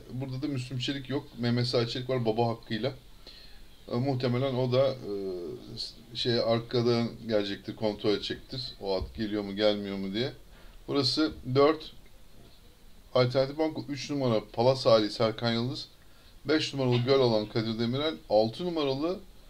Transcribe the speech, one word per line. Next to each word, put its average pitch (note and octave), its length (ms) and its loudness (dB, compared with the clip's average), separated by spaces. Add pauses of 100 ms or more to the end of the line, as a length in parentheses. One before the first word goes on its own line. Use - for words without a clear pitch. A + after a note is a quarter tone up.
(120)
burada C3 300 -8
da D3+ 60 -2
Müslüm C3 320 -6
Çelik C#3 300 -6
yok, C#3 180 -4 (100)
Mehmet A#2+ 300 2
Saat A#2+ 220 2
Çelik B2 200 -6
var B2+ 160 0
baba A2+ 220 4
hakkıyla. A2+ 460 -4 (1000)
Ee, A#2 40 -2
muhtemelen B2+ 580 0
o B2+ 180 0
da, C3+ 160 4
e, - 60 0 (840)
s-, - 380 -14
şey, A#2+ 240 0
arkadan A#2 680 2 (180)
gelecektir, G2+ 480 -2
kontrol G#2+ 340 0
edecektir. G2+ 520 -4 (200)
O G2 140 -2
at F#2 200 -4
geliyor G#2+ 280 -2
mu, G2 120 -6
gelmiyor G2+ 420 2
mu G2 160 -4
diye. B2 200 -2 (540)
Burası C#3+ 440 0 (240)
dört. D3 360 4 (1200)
Alternatif C3 440 2
banko D#3 320 -2
üç C3+ 200 -8
numara B2 340 2 (100)
Palas C3 340 4
Ali A2 220 8
Serkan A#2 440 0
Yıldız. B2 340 -4 (580)
Beş D3+ 280 0
numaralı B2+ 240 2
Göl C3 220 4
Alan A2+ 260 4
Kadir A2 340 -2
Demirel. C3 360 0 (140)
Altı A2 360 2
numaralı D#3 540 -2 (300)